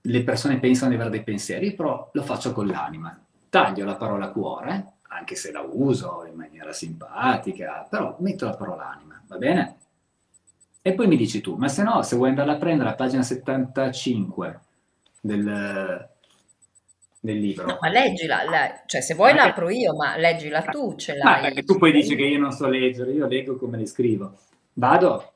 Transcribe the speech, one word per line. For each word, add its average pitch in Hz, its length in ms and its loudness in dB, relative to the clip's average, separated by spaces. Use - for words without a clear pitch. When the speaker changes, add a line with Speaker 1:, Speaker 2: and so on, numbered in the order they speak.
Speaker 1:
le 120 220 0
persone 127 360 0
pensano 127 320 4
di 120 60 2
avere 113 140 -2
dei 107 120 -4
pensieri, 165 520 -4
però 143 380 -4
lo 143 100 0
faccio - 300 -4
con 104 140 -2
l'anima. 82 520 -6
Taglio 101 340 2
la 196 120 -6
parola 202 340 -4
cuore, - 640 -6
anche - 280 -12
se - 160 -10
la - 80 -10
uso - 640 -2
in - 80 -20
maniera - 380 -16
simpatica, - 1160 -4
però - 320 -4
metto 175 260 -4
la 98 100 -4
parola - 340 -10
anima, - 360 -20
va 92 100 -14
bene? 156 400 0
E 185 140 2
poi 214 120 2
mi 170 120 8
dici 107 240 0
tu, 90 140 -6
"Ma 127 120 0
se 190 140 0
no, 208 200 2
se - 140 0
vuoi 127 140 4
andarla 143 240 2
a - 20 -6
prendere 151 320 2
a 107 60 -2
pagina 131 280 0
settantacinque 123 1400 -4
del, 101 880 -4
del 107 200 -4
libro." 92 300 -2
Speaker 2:
No, - 100 -2
ma 160 100 0
leggila, 175 540 2
la-, 151 420 -2
cioè 131 160 -2
se - 120 -4
vuoi 208 180 8
Speaker 1:
Ma - 20 8
Speaker 2:
la 294 80 6
Speaker 1:
che 208 80 6
Speaker 2:
apro 175 180 -2
io, 202 260 2
ma 151 220 -2
leggila 160 520 0
tu, 240 280 -4
ce - 240 -8
Speaker 1:
Ma - 180 6
Speaker 2:
l'hai, - 20 0
Speaker 1:
perché 135 240 -2
tu 190 120 6
Speaker 2:
ce - 20 0
Speaker 1:
poi 165 140 8
Speaker 2:
l'hai. - 0 -
Speaker 1:
dici 143 240 4
che 135 80 2
io 143 140 2
non 143 140 0
so 135 160 -2
leggere, 127 440 0
io 147 140 0
leggo 131 320 -2
come 117 180 -6
le 110 100 -4
scrivo. 104 520 -2
Vado? 139 640 4